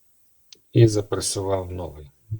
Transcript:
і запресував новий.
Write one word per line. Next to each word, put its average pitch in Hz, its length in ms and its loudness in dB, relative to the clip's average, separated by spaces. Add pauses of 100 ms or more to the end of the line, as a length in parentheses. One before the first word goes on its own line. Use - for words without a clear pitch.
(720)
і 117 160 8
запресував 95 840 -4
новий. 80 400 -12 (300)